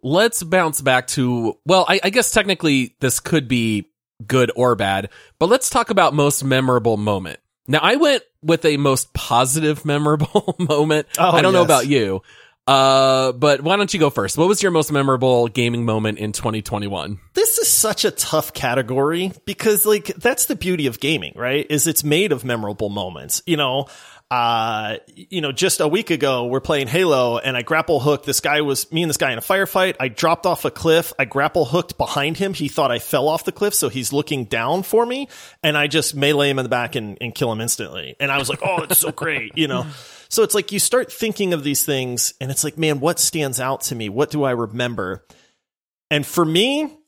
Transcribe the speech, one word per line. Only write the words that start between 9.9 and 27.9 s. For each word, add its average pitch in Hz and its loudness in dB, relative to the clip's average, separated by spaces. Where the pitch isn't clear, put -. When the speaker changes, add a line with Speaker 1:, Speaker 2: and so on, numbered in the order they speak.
Speaker 1:
moment. 151 2
Speaker 2:
Oh, 180 6
Speaker 1:
I 170 6
don't 185 4
know 185 6
Speaker 2:
yes. 170 6
Speaker 1:
about 135 4
you. 107 2
Uh, 135 4
but 139 2
why 165 2
don't 202 0
you 196 -2
go 156 4
first? 98 -2
What 160 4
was 202 2
your 190 2
most 160 0
memorable 131 2
gaming 117 0
moment 107 0
in 107 -4
twenty 107 -4
twenty-one? 101 -6
Speaker 2:
This 453 2
is - 0
such - 2
a 196 2
tough - -2
category 135 -2
because, 208 0
like, 208 2
that's 240 0
the 285 -4
beauty 170 -2
of 117 -4
gaming, 135 -4
right? 131 -2
Is 147 0
it's 151 -2
made 156 2
of 123 -4
memorable 107 -4
moments. 90 -6
You 165 0
know, 135 -2
uh, 113 -2
you - -8
know, 147 -4
just 170 0
a 156 2
week 185 -2
ago, 131 0
we're 127 -2
playing 143 -2
Halo, 131 2
and 131 -2
I 120 -4
grapple 156 0